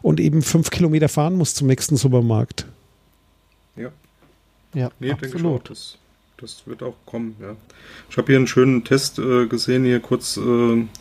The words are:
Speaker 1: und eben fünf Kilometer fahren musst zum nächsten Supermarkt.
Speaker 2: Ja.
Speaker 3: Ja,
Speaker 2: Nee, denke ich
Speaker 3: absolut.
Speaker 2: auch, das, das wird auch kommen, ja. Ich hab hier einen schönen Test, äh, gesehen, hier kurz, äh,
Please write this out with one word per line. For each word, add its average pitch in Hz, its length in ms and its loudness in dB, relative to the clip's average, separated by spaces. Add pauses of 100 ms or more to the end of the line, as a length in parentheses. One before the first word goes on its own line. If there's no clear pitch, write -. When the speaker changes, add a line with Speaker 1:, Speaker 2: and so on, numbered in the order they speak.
Speaker 1:
und 156 180 2
eben 156 220 2
fünf - 260 0
Kilometer 156 400 2
fahren 160 280 0
musst 165 200 0
zum 139 120 0
nächsten 131 280 2
Supermarkt. 120 680 2 (1080)
Speaker 2:
Ja. 123 120 -12 (880)
Speaker 3:
Ja, 127 160 -2 (100)
Speaker 2:
Nee, 127 80 -6
denke 139 180 -4
ich 127 60 -12
Speaker 3:
absolut. 165 300 -2
Speaker 2:
auch, - 60 -20
das, - 280 -20 (440)
das - 260 -18
wird 113 160 -14
auch 123 120 -10 (120)
kommen, 117 340 -10
ja. 104 160 -16 (540)
Ich - 60 -12
hab 120 120 0
hier 135 80 6
einen 131 100 4
schönen 127 380 2
Test, - 340 0
äh, 123 280 2
gesehen, 127 380 -2
hier 123 160 2
kurz, - 360 -4
äh, 117 480 2 (160)